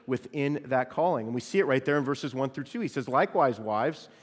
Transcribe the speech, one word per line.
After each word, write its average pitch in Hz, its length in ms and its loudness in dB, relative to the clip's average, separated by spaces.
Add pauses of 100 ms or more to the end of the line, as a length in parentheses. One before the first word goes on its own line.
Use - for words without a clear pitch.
within 143 600 -2
that 127 240 0
calling. 156 340 0
And 117 100 -4
we 123 60 -2
see 190 200 0
it 175 40 4
right 131 180 2
there 147 140 2
in 143 80 2
verses 131 300 -4
one 135 160 -2
through 135 140 -8
two. 240 160 -8
He 175 80 -2
says, 131 200 -6
"Likewise, 139 500 4
wives, 110 520 -2 (120)